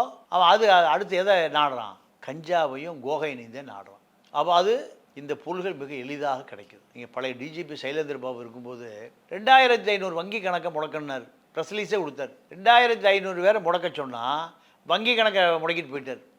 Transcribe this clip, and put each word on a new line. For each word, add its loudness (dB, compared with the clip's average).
அவன் 4
அது, 6
அடுத்து 4
எதை 4
நாடுறான்? -2
கஞ்சாவையும் -4
கோகைனையும் -6
தான் -16
நாடுறான். -20
அப்போ 0
அது, 4
இந்த -10
பொருள்கள் -6
மிக -12
எளிதாக -6
கிடைக்குது. -20
நீங்க -16
பழைய -6
டி -12
ஜி -10
பி -14
சைலேந்திர -4
பாபு -8
இருக்கும்போது -14
ரெண்டாயிரத்தி 4
ஐந்நூறு -2
வங்கி -6
கணக்கை -4
முடக்கணுன்னாரு, -6
ப்ரெஸ் -6
ரிலீஸே -2
கொடுத்தாரு. -8
ரெண்டாயிரத்தி 4
ஐந்நூறு -2
பேரை 4
முடக்க 0
சொன்னா -4
வங்கி 0
கணக்கை 4
முடக்கிட்டு 0
போயிட்டாரு. -10